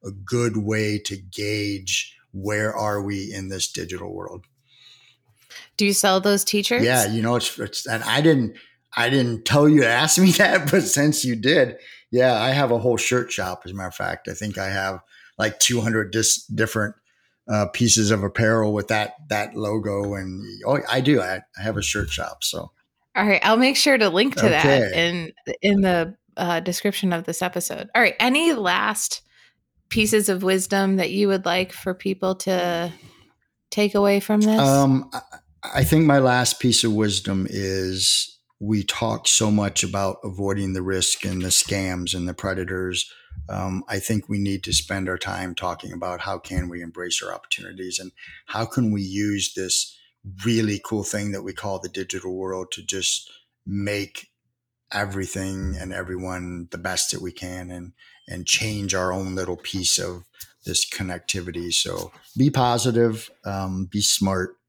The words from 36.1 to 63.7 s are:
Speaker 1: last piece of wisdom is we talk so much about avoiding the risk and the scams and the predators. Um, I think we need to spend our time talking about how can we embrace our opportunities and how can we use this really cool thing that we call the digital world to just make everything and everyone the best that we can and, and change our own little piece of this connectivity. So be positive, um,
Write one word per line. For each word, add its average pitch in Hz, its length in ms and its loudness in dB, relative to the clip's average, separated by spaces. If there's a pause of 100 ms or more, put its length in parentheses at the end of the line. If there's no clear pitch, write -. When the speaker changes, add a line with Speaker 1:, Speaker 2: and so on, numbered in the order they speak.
Speaker 1:
last 123 400 4
piece 120 240 4
of 113 100 2
wisdom 98 560 0
is 95 880 -2 (220)
we 104 240 0
talk 110 440 -2
so 107 220 4
much 104 340 2
about 95 400 -4
avoiding 98 500 -4
the 92 100 -4
risk 92 420 -2
and 92 160 -4
the 92 60 -4
scams 92 680 -2
and 90 140 -4
the 90 80 -6
predators. 92 760 -6 (360)
Um, 95 400 -6
I 110 120 -4
think 107 300 -2
we 107 80 -2
need 98 280 -2
to - 80 -4
spend 95 360 -2
our 90 80 -4
time 92 380 -8
talking 90 360 -8
about 90 300 -8
how 95 180 -6
can 90 300 -6
we 87 120 -12
embrace 87 400 -8
our 92 120 -8
opportunities 92 680 -10
and 92 120 -14 (360)
how 113 180 -4
can 113 260 0
we 101 100 0
use 101 520 -2
this - 440 -4 (480)
really 110 380 2
cool 104 200 -4
thing 101 280 -4
that 98 120 -6
we 95 100 -10
call 98 260 -6
the 95 100 -10
digital 92 460 -8
world 92 380 -8
to 95 100 -14
just - 460 -4 (360)
make 101 640 -6 (600)
everything 95 880 -4
and 95 140 -10
everyone 90 800 -8
the 95 60 -10
best 90 340 -4
that 90 100 -6
we 90 100 -8
can 90 400 -12
and, 87 220 -14 (340)
and 87 180 -10
change 101 480 -2
our 92 200 0
own 95 220 -4
little 90 220 -4
piece - 400 -2
of 90 260 -6 (420)
this - 240 -2
connectivity. 87 840 -6
So 90 400 -4 (260)
be 139 120 6
positive, 117 800 0 (160)
um, 95 400 -4